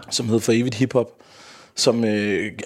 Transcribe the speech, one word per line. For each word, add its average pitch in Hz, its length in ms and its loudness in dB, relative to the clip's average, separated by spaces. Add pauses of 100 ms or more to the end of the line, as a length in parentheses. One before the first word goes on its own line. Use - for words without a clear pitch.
(100)
som 123 180 -4
hed 110 120 2
For 117 120 2
Evigt 120 220 0
Hip 123 180 0
Hop, 120 180 0 (680)
som, 117 280 2
øh, 104 480 0 (140)